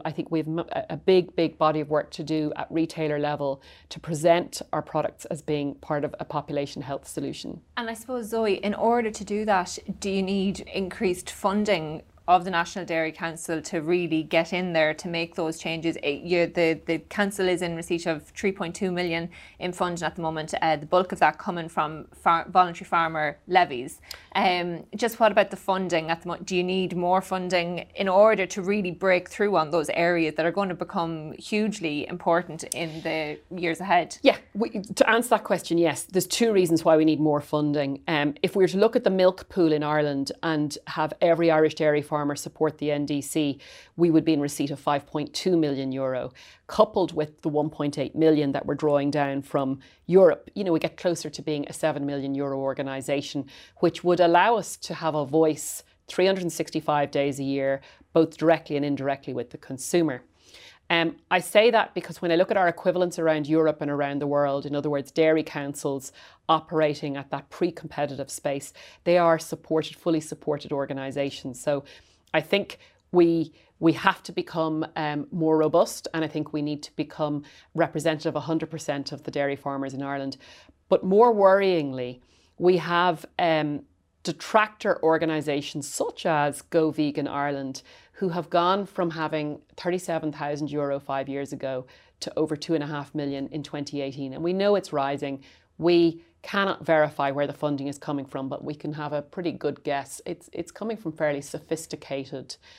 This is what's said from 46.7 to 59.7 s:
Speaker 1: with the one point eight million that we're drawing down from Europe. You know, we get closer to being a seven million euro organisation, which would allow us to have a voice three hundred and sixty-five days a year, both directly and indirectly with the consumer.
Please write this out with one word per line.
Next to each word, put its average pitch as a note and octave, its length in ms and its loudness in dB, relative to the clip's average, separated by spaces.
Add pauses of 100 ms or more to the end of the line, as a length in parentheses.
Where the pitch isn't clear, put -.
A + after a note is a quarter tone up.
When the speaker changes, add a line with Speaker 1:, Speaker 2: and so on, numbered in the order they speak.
Speaker 1:
with D3+ 280 -6
the E3 80 -4
one D3+ 220 0
point C#3+ 260 -4
eight - 180 -4
million D3+ 360 4
that - 160 -4
we're C3+ 80 -2
drawing C#3+ 340 2
down C#3 320 0
from C#3 380 -2 (260)
Europe. F3+ 480 6
You G3+ 100 -6
know, F3 100 0
we D#3 60 2
get - 160 -4
closer E3 360 -4
to - 100 -14
being D3 260 -4
a - 60 -14
seven D3 320 -2
million C#3 300 -4
euro C#3 240 -4
organisation, C3+ 880 -4 (300)
which E3+ 260 0
would F3 160 4
allow F3+ 360 6
us - 220 -6
to - 160 -12
have D#3 220 -4
a D3 100 -2
voice D#3 580 0 (240)
three F#3 200 2
hundred F#3 160 0
and E3 100 -4
sixty-five D3+ 560 -2
days C#3 300 0
a C#3 40 -4
year, C3+ 380 -2 (320)
both D#3+ 240 4
directly D#3 380 2
and C#3+ 100 0
indirectly C#3 480 -4
with B2 160 -8
the - 80 -18
consumer. C#3 640 -2 (760)